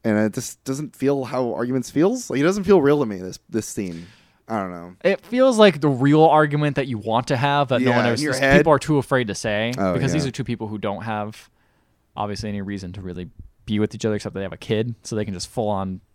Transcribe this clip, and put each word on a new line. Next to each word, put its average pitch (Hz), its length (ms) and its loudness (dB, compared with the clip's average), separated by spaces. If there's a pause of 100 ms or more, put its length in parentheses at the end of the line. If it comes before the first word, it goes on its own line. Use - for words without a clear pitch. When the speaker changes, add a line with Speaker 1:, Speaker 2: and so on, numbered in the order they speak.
Speaker 1:
and 110 160 2
it 107 160 0
just - 280 -10
doesn't 135 320 -8
feel 135 300 0
how 123 300 -2
arguments 123 340 -4
feels. 208 400 0
Like, 127 100 -2
it 143 40 2
doesn't 190 220 0
feel 185 180 6
real 147 160 4
to 131 80 0
me, 101 100 -6
this, 92 220 -12 (100)
this 110 160 -2
scene. 87 400 -8 (420)
I 110 140 -4
don't 92 100 -6
know. 87 320 -14
Speaker 2:
It 190 220 0
feels 254 320 2
like 196 240 6
the 151 80 2
real 143 340 4
argument 147 520 2
that 139 100 -2
you 120 140 -4
want 113 300 0
to 139 60 2
have 143 340 0
that 127 120 2
no 123 80 2
Speaker 1:
Yeah, 120 80 2
Speaker 2:
one 120 80 2
Speaker 1:
in 120 80 2
Speaker 2:
ever 127 80 -2
Speaker 1:
your 147 120 -2
Speaker 2:
s-, 123 60 -2
Speaker 1:
head. 139 180 6
Speaker 2:
people 151 160 6
are 139 60 6
too 147 200 0
afraid 123 300 0
to 98 60 -4
say 110 400 -2
Speaker 1:
Oh, 95 180 0
Speaker 2:
because 85 200 0
these 143 100 0
Speaker 1:
yeah. 135 60 -4
Speaker 2:
are - 20 -6
two 123 120 -8
people 113 240 -6
who 107 100 -8
don't 101 240 -4
have 107 480 -8 (680)
obviously 104 340 -6
any 101 120 -6
reason 95 320 -8
to 98 80 -12
really 90 280 -10 (360)
be 104 140 0
with 107 160 0
each 113 100 -6
other 110 100 2
except 98 200 -8
they 98 80 -6
have 87 100 -10
a - 40 -16
kid, 113 440 -2
so - 140 -10
they 104 100 -2
can 101 80 -6
just 87 140 -8
full 110 200 -4
on 95 320 -4 (160)